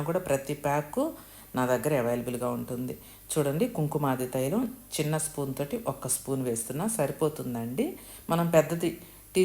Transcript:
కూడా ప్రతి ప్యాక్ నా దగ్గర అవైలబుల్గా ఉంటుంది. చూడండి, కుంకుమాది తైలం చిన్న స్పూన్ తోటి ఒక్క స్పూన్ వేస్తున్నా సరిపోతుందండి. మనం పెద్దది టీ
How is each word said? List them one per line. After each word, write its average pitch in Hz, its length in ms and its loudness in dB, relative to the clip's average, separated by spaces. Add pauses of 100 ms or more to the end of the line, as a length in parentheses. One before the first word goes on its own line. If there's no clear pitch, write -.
కూడా 170 200 2
ప్రతి 139 260 0 (100)
ప్యాక్ 147 340 0 (580)
నా 127 160 2
దగ్గర 127 200 2 (100)
అవైలబుల్గా 120 540 0
ఉంటుంది. 123 380 -4 (380)
చూడండి, 151 340 2 (100)
కుంకుమాది 143 580 2
తైలం 143 280 2 (340)
చిన్న 151 180 2 (120)
స్పూన్ 139 320 -4
తోటి 151 200 -2 (140)
ఒక్క - 240 -6
స్పూన్ 135 320 -2
వేస్తున్నా 131 380 -2 (100)
సరిపోతుందండి. 131 920 0 (460)
మనం 170 240 4
పెద్దది 160 340 4 (440)
టీ 185 100 8